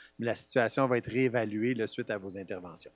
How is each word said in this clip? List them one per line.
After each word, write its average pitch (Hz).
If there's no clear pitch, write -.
mais 117
la 113
situation 131
va 123
être 113
réévaluée, 117
là, 113
suite 120
à 107
vos 95
interventions. 90